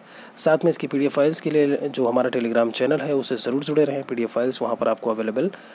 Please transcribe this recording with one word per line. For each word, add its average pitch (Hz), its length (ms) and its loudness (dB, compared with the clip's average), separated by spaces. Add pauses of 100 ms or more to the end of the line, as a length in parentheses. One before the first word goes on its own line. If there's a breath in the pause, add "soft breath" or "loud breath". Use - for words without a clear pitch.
(380 loud breath)
साथ 156 260 2
में 170 60 4
इसकी 151 180 -2
PDF 139 260 0
files 151 280 2
के 147 100 -2
लिए 143 380 2
जो 131 180 0
हमारा 127 220 2
Telegram 117 420 0
channel 135 300 0
है, 151 140 -2
उसे 131 220 -2
ज़रूर 131 260 -2
जुड़े 151 220 2
रहें। 135 180 -4
PDF 117 280 -4
files 123 300 -2
वहाँ 117 140 -2
पर 117 120 0
आपको 113 240 -2
available 113 400 -2 (240 loud breath)